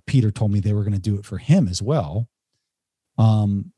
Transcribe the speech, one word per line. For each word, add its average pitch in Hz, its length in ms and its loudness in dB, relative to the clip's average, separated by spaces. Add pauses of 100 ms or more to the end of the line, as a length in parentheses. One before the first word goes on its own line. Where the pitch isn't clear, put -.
Peter 113 240 2
told 104 220 -2
me 101 80 2
they 101 140 0
were 104 100 0
gonna 101 140 -2
do 101 200 -2
it 101 60 -12
for 95 140 -10
him 190 300 2
as 90 140 -6
well, 107 460 -4 (880)
um, 107 600 0